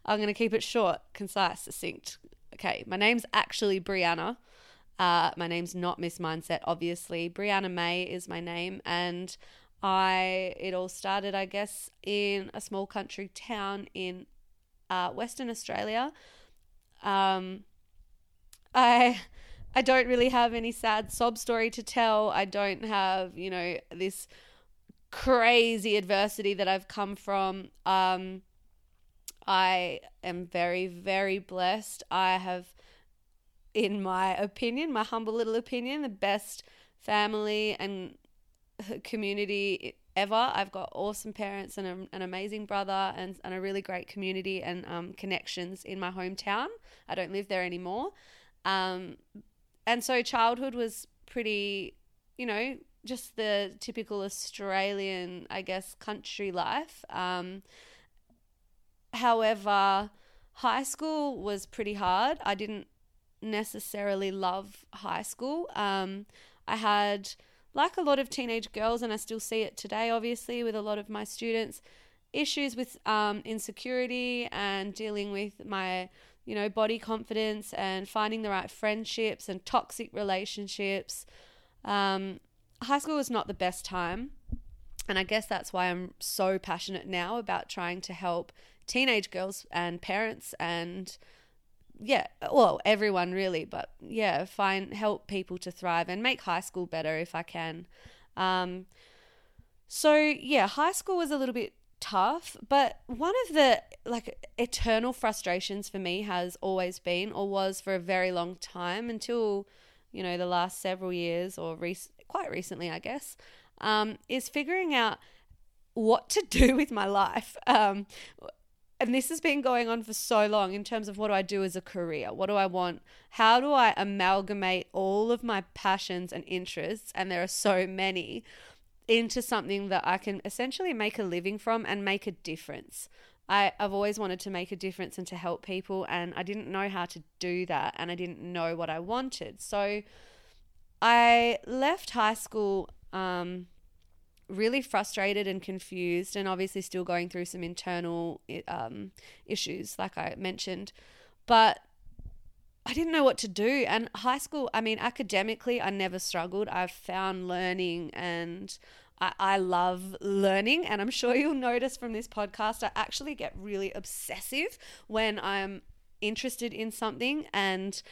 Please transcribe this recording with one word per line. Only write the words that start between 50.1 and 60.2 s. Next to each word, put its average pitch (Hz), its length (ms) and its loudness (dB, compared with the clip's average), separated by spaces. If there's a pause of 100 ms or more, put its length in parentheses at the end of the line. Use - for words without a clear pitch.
childhood 247 520 0
was 226 320 -4 (200)
pretty, 202 720 -4 (400)
you 247 100 -6
know, 226 300 -2 (280)
just 240 320 -10
the 202 440 0
typical 208 420 -6
Australian, 190 1300 -4
I 190 120 -6
guess, 190 360 -8
country 202 540 -8
life. 277 580 -4
Um, 180 520 -4 (1500)
however, 208 1000 4 (440)